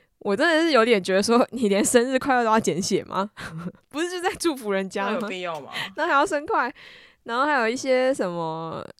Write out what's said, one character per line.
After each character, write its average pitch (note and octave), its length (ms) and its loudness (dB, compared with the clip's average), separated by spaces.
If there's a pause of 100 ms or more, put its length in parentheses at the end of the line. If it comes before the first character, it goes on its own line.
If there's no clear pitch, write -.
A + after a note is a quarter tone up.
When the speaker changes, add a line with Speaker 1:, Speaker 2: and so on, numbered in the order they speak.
(200)
Speaker 1:
我 G3+ 140 -2
真 C4+ 140 4
的 D#4+ 140 4
是 E4+ 80 2
有 B3 140 6
点 A3+ 180 4
觉 F#3 120 0
得 F#3+ 80 4
说， A#3 280 4
你 A3+ 180 -2
连 G3 160 2
生 A#3+ 260 4
日 C4 80 2
快 C4 180 0
乐 A#3+ 80 2
都 A3+ 60 2
要 A3 80 4
简 F#3 220 0
写 F#3+ 240 -2
吗？ G3 260 -6 (300)
<laughs> - 300 -14
不 C#4+ 100 -6
是 F4 80 -2
就 F4+ 140 -8
在 F#4+ 140 -2
祝 C#4 200 -2
福 G#3+ 160 -6
人 F#3+ 160 -2
家 G3 220 -4
吗？ G#3+ 60 -2
Speaker 2:
那 F3+ 40 -4
有 - 80 -6
必 F#3 140 -8
要 E3 180 -6
吗？ B2+ 100 -16 (260)
Speaker 1:
那 D4+ 100 -2
还 F4 80 0
要 C#4 100 6
生 D#4+ 220 -2
快？ D4 260 0 (520)
然 A#3 120 -6
后 C4 80 2
还 D4+ 80 0
有 A#3+ 160 2
一 A#3 80 -2
些 C4 380 2
什 A#3+ 140 -2
么， E3 580 -8 (140)